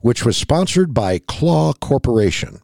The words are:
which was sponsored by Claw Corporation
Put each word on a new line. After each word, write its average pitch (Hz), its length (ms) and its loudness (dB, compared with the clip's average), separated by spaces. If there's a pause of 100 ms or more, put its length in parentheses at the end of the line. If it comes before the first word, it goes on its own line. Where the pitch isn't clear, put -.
which 117 240 0
was 113 100 2
sponsored 180 580 0
by 95 260 0
Claw 156 540 0
Corporation - 920 -2